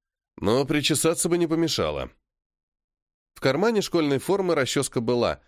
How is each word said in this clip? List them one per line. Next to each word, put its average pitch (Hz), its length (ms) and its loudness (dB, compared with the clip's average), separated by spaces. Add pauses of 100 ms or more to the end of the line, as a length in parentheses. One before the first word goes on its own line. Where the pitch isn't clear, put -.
(380)
Но 117 280 0
причесаться 156 640 0
бы 170 80 2
не 175 100 2
помешало. 90 640 -2 (1200)
В - 40 -20
кармане 190 420 2
школьной 147 380 0
формы 185 340 0
расчёска 135 460 -2
была, 113 480 0